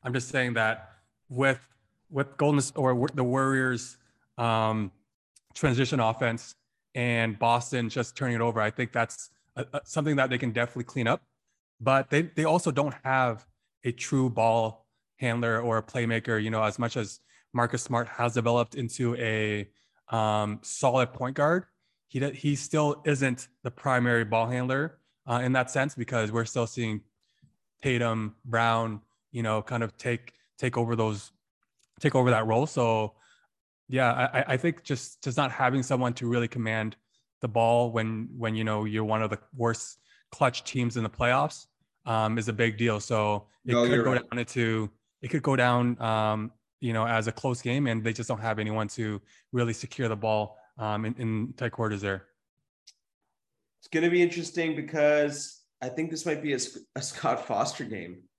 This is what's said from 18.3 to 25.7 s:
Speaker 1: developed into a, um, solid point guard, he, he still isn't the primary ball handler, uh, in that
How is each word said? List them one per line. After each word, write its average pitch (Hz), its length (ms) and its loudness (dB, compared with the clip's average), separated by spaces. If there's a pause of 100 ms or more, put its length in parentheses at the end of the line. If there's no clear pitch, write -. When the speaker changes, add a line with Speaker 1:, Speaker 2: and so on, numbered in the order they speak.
Speaker 1:
developed 117 420 2
into 120 420 -2
a, 107 520 -2 (400)
um, 107 540 0
solid 127 500 2
point 127 220 -6
guard, 165 300 2 (420)
he, - 120 -4 (120)
he 147 240 -2
still 147 500 0
isn't 135 420 0 (160)
the 123 80 -6
primary 120 540 2
ball 113 220 2
handler, 131 520 -2 (280)
uh, 120 160 0
in 127 100 2
that 127 180 2